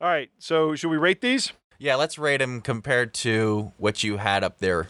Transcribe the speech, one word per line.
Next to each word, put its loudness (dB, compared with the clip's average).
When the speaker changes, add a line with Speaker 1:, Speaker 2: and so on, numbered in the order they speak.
Speaker 1:
All -2
right, -2
so 0
should -4
we 0
rate 2
these? 0
Speaker 2:
Yeah, 2
let's -2
rate 2
'em -2
compared -2
to 0
what -2
you -2
had 0
up -6
there. 0